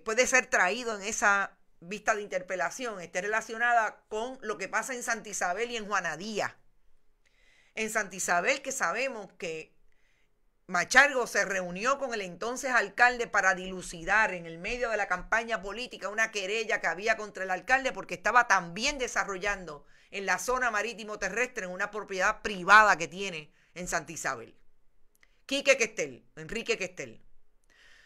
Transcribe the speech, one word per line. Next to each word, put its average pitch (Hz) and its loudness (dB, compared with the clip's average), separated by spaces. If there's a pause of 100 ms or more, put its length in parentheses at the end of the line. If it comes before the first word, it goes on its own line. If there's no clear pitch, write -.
puede 220 4
ser 254 4
traído 226 2
en 196 -8
esa 202 2 (220)
vista 208 -2
de 208 -4
interpelación 190 -6
esté 170 -6
relacionada 220 0
con 233 -6
lo 208 -6
que 185 -8
pasa 220 -2
en 240 -8
Santa 220 -4
Isabel 196 -2
y 233 -4
en 208 -6
Juanadía? 180 -2 (1160)
En 220 -4
Santa 202 -2
Isabel, 196 0
que 269 -8
sabemos 214 -4
que 160 -10 (920)
Machargo 254 4
se 202 0
reunió 196 -2
con 262 -4
el 208 -4
entonces 233 -6
alcalde 240 2
para 190 4
dilucidar 185 0
en 170 -8
el 165 -14
medio 240 -4
de 214 0
la 196 0
campaña 220 -2
política 202 -8
una 220 0
querella 208 -2
que 190 -2
había 208 -2
contra 196 -8
el 190 -4
alcalde 254 0
porque 180 -8
estaba 226 4
también 190 2
desarrollando 190 -4 (260)
en 196 -8
la 180 0
zona 247 0
marítimo 208 -4
terrestre 202 -2
en 180 -8
una 202 -4
propiedad 196 -2
privada 202 8
que 160 -4
tiene 170 -10 (220)
en 175 -10
Santa 170 -4
Isabel. 131 -8 (880)
Quique 269 4
Questel, 160 -4
Enrique 202 -4
Questel. 139 -10 (800)